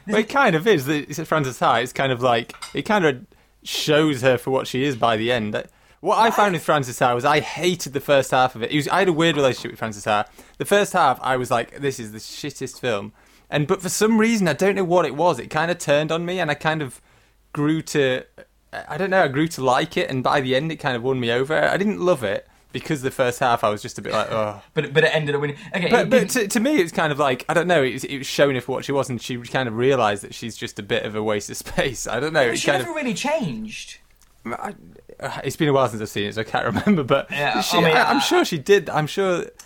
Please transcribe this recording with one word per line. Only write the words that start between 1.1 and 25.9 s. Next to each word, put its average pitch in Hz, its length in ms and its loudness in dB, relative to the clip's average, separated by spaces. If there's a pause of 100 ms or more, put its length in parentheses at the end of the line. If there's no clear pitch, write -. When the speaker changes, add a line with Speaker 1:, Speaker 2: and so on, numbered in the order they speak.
Speaker 1:
Frances 143 320 -2
Ha. 139 180 4
It's 127 160 -2
kind 135 180 0
of 120 100 -2
like, 117 340 2 (180)
it 143 100 -4
kind 208 220 2
of 131 200 0 (380)
shows 151 580 2
her 127 160 4
for 131 140 -6
what 131 160 0
she 127 160 -2
is 135 120 0
by 113 220 2
the 113 140 0
end. 110 300 -2 (400)
What 180 160 0
I 214 80 4
Speaker 2:
Right. 226 80 2
Speaker 1:
found 208 200 4
with 160 100 -4
Frances 139 360 0
Ha 123 140 4
was 120 120 0
I 147 160 4
hated 175 520 -4
the 139 60 -4
first 139 320 2
half 127 240 2
of 113 80 -6
it. 120 80 -4
It 151 60 0
was, 143 100 -2
I 175 120 2
had 196 100 4
a 170 40 2
weird 165 220 2
relationship 127 360 0
with - 80 -16
Frances 104 260 -8
Ha. 104 180 2 (340)
The 147 80 -8
first 202 280 2
half, 151 280 4
I 127 140 0
was 123 160 -4
like, 123 300 -2
"This 139 180 -4
is 107 140 -10
the 110 60 -14
shittest - 600 -12
film." 107 320 -2 (380)
And, 147 180 0
but 185 140 0
for 175 80 -6
some 220 280 2
reason, 214 300 4
I 151 60 2
don't 190 220 2
know 196 100 0
what 170 200 4
it 127 100 -4
was, 156 240 2
it 101 100 -10
kind 160 200 0
of 175 80 -2
turned 151 340 0
on 165 140 -2
me, 180 140 -4
and 160 100 0
I 147 40 0
kind 156 280 -2
of - 200 -10 (500)
grew 151 300 0
to, 131 420 0 (640)
I 151 100 -10
don't 185 120 -2
know, 190 140 4
I 151 40 4
grew 143 220 0
to 131 140 -8
like 135 340 2
it, 175 120 0
and 131 140 -2
by 143 160 2
the 127 160 0
end, 156 160 0
it 151 60 -8
kind 135 180 -4
of 117 80 -6
won 131 160 0
me 117 120 0
over. 135 260 0 (100)
I 127 100 2
didn't 196 220 0
love 175 240 2
it, 101 240 -4 (240)
because 127 300 -6
the 131 100 -4
first 123 280 0
half, 120 240 2
I 110 60 2
was 104 120 -2
just - 160 -12
a 110 40 -10
bit 104 120 -6
like, 107 180 -2
"Ugh." 107 360 -4
Speaker 2:
<laughs> - 80 -20
But, 143 180 -2
but 156 100 6
it 147 100 4
ended 147 220 0
up 143 60 -2
winning. 143 160 -4 (180)
Okay, 175 140 0
Speaker 1:
But, 233 160 4